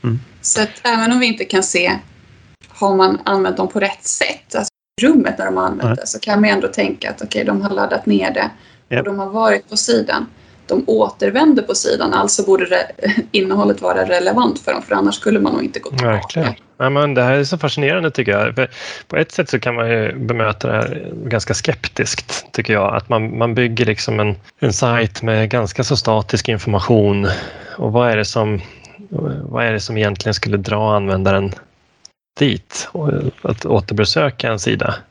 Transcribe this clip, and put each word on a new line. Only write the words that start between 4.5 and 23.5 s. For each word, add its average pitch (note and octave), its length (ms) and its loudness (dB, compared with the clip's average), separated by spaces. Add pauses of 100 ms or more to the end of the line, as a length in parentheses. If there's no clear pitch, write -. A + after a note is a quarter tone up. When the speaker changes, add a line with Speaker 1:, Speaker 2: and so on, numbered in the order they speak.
Speaker 2:
alltså G3+ 140 -4 (320)
rummet C4+ 360 4
när F#2+ 80 -4
de F#2+ 120 -2
har F#2 80 0
använt G2 240 -2
Speaker 1:
Nej. A#2 120 2
Speaker 2:
det, - 60 -10
så - 120 -8
kan G#3 220 2
man G#3+ 80 6
ändå G3 180 0
tänka - 420 -4
att - 120 -10
okej, - 240 -4
de G2 160 0
har G2 80 -2
laddat G2+ 360 -2
ner G2 260 2
det - 180 -2 (380)
Speaker 1:
Ja. B2 120 0
Speaker 2:
och - 60 -2
de G3+ 140 -4
har F#3+ 100 -6
varit G#3 400 0
på G#3+ 80 -4
sidan. A3 480 0 (420)
De - 200 0
återvänder B3 760 2
på G3 120 -2
sidan, - 380 0
alltså G3+ 320 0
borde F#3+ 200 4
re-, F#3+ 640 0
<laughs> - 40 -12
innehållet G3 500 2
vara F#3 280 0
relevant F3+ 500 2
för - 140 -4
dem, - 80 -4
för - 140 -2
annars G2+ 200 2
skulle G#2 240 2
man G2+ 140 2
nog - 100 -2
inte - 160 -6
gå - 100 -12
tillbaka. B2 220 0
Speaker 3:
Verkligen. A2 420 -2 (240)
Ja, C3 120 0
men C#3+ 240 2
det B2 100 4
här B2+ 100 4
är C#3+ 100 2
så E3 140 -2
fascinerande, D3+ 540 0
tycker A2+ 200 0
jag. G#2 240 0
För C3 140 0 (380)
på D3+ 100 -2
ett D#3 140 0
sätt - 180 -2
så B2 100 0
kan A#2+ 160 -2
man A#2 140 0
ju A2 300 0
bemöta A2+ 480 -2
det A2+ 60 0
här A2 380 -2 (140)
ganska A2+ 280 -2
skeptiskt, - 1000 -4
tycker A2 220 0
jag. G#2 220 2
Att A2+ 140 -4
man, A2+ 280 0
man A#2 180 0